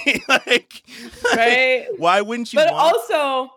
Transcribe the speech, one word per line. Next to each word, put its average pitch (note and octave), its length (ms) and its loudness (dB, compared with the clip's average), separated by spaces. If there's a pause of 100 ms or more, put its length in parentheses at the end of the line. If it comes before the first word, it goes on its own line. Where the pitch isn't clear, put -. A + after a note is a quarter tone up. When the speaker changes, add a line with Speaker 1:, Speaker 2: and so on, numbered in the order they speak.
Speaker 1:
<laughs> - 40 -14 (240)
Like, - 540 -2 (520)
Speaker 2:
Right. B3 560 2
Speaker 1:
like, C#4 80 -8
why F3+ 220 2
wouldn't A3+ 320 -6
you A#3+ 60 0
Speaker 2:
But D#4 140 4
Speaker 1:
want D#4 220 2
Speaker 2:
also, C#4 640 -2